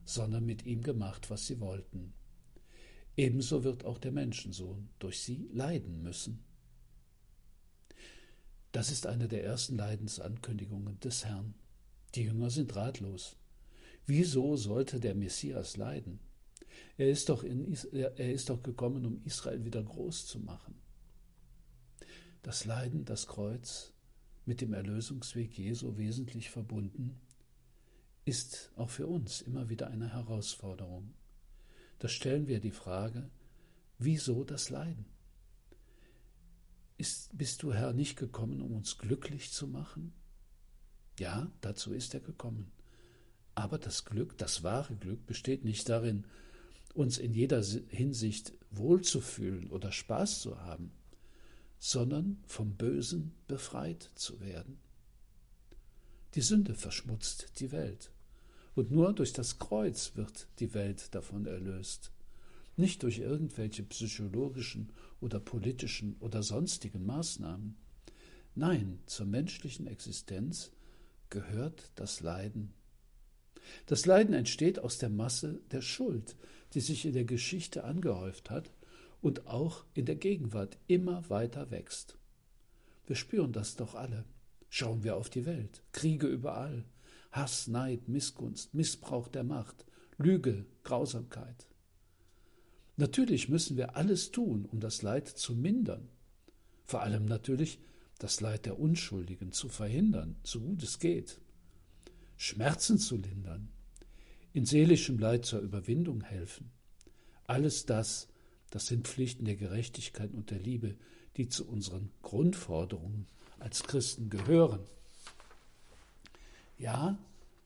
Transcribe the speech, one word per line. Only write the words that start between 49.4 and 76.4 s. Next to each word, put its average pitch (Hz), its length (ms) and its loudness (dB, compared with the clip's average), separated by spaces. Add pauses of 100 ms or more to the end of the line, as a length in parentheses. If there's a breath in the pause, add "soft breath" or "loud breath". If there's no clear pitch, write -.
oder 95 200 -4
Spaß - 500 0
zu - 200 -6
haben, 87 300 -8 (880 soft breath)
sondern 147 680 2
vom 104 300 -2
Bösen 143 580 0 (140)
befreit - 640 -6
zu - 260 -6
werden. 98 380 -8 (1600 soft breath)
Die 151 60 2
Sünde 196 340 6
verschmutzt - 840 -4
die 135 120 -4
Welt. - 400 -4 (640 soft breath)
Und 120 160 4
nur 165 220 8
durch 143 200 2
das - 240 -2
Kreuz - 580 0
wird - 320 -6 (120)
die 110 160 0
Welt 101 400 -2
davon 101 320 -4
erlöst. 92 640 -6 (640 loud breath)
Nicht 175 240 6
durch 113 160 2
irgendwelche 117 640 0
psychologischen 110 1120 -2 (260 loud breath)
oder 107 200 -2
politischen 107 800 -2
oder 107 240 -2
sonstigen 104 640 0
Maßnahmen. 107 680 -2 (800 loud breath)
Nein, 113 540 2
zur - 180 -4
menschlichen 127 640 -2
Existenz 107 840 -6 (600 soft breath)
gehört 110 640 -4
das - 260 -6
Leiden. 101 540 -4 (1120 loud breath)
Das 147 180 4
Leiden 190 300 12
entsteht 151 420 4
aus - 200 -2
der 117 120 0
Masse 120 520 0 (100)
der 131 100 -2
Schuld, 160 540 0 (380 loud breath)